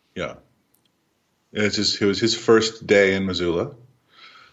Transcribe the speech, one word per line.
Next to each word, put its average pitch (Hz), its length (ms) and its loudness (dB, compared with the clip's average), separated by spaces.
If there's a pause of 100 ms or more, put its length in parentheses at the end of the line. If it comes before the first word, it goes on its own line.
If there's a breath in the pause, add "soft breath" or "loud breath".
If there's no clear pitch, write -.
(140)
Yeah. 90 200 -10 (1160)
It's 104 240 -2
his, 104 240 -4
it 107 60 2
was 98 140 0
his 113 140 0
first - 520 2
day 98 280 4
in 98 120 -4
Missoula, 87 460 -4 (800 loud breath)